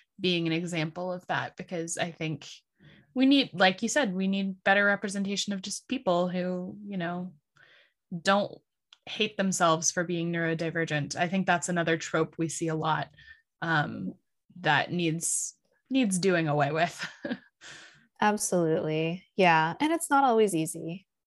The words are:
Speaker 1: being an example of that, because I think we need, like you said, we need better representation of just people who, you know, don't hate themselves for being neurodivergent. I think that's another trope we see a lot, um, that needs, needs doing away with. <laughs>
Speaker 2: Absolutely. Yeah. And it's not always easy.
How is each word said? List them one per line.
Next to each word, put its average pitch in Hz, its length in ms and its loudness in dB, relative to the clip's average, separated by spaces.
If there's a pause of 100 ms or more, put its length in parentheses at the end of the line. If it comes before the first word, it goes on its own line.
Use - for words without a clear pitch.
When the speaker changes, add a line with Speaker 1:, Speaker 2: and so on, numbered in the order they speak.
(200)
Speaker 1:
being 175 260 2
an 160 80 0
example 170 580 -4
of 180 160 -10
that, 131 300 -4
because 170 400 -8
I 170 140 -2
think 160 360 -6 (680)
we 254 120 4
need, 277 280 6
like 190 280 4
you 226 80 0
said, 254 240 0
we 190 140 0
need 196 360 -2
better 202 220 4
representation 196 680 -2
of 196 100 -4
just - 260 -10
people 180 420 2
who, 180 480 -4 (100)
you 202 100 -8
know, 180 360 -6 (880)
don't 202 320 0 (520)
hate 214 300 -4
themselves 175 560 2
for 180 120 -2
being 170 280 -2
neurodivergent. 165 840 -2
I 175 100 0
think 185 180 0
that's 175 240 2
another 165 280 0
trope 160 400 -2
we 165 100 -2
see 165 220 -4
a 160 60 -2
lot, 156 340 -2 (520)
um, 143 520 -2 (480)
that 151 300 2
needs, 165 640 -2 (340)
needs 226 300 2
doing 170 280 2
away 147 240 2
with. 160 340 -2 (200)
<laughs> - 120 -6 (840)
Speaker 2:
Absolutely. 165 1000 0 (120)
Yeah. 165 440 6
And 311 120 0
it's 330 180 -2
not 277 140 4
always 226 300 4
easy. 165 540 -4 (200)